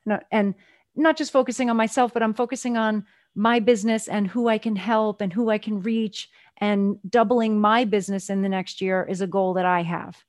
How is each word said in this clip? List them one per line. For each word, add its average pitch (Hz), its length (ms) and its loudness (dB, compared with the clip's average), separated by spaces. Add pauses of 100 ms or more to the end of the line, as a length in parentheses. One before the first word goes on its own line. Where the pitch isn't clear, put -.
And, 208 140 0 (100)
and 202 240 0 (420)
not 311 200 2
just 311 160 -4
focusing 254 380 0
on 233 60 2
myself, 226 360 2
but 226 100 -2
I'm 220 120 0
focusing 240 420 -4
on 214 280 0 (300)
my 226 260 2
business 220 480 2
and 202 180 0
who 233 220 -2
I 220 100 2
can 220 180 -4
help 214 440 0
and 190 120 -2
who 220 180 0
I 214 80 2
can 208 240 -6
reach, 226 480 -4 (280)
and 202 400 0 (100)
doubling 226 500 2
my 214 260 4
business 196 440 -2
in 196 140 0
the 196 60 0
next 190 320 -4
year 185 280 0
is 185 120 -6
a 196 60 -2
goal 185 280 0
that 180 120 0
I 180 160 2
have. 170 460 -8